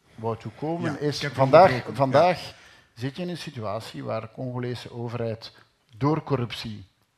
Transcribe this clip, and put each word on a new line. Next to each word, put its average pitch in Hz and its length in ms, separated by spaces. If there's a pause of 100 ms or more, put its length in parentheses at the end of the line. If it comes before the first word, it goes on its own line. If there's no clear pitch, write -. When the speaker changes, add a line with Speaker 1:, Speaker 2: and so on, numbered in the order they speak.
(160)
Speaker 1:
wou 113 220
toe 113 140
komen 165 400
Speaker 2:
Ja, 139 60
Speaker 1:
is, 147 180
Speaker 2:
ik - 60
heb 143 120
Speaker 1:
vandaag, 135 300
Speaker 2:
onderbroken. 120 320
Speaker 1:
vandaag 143 460
Speaker 2:
Ja. - 120 (400)
Speaker 1:
zit 135 220
je 185 60
in 180 80
een - 80
situatie 113 640
waar 110 180
de 110 120
Congolese 123 600
overheid 117 580 (460)
door 151 260
corruptie, 113 640 (320)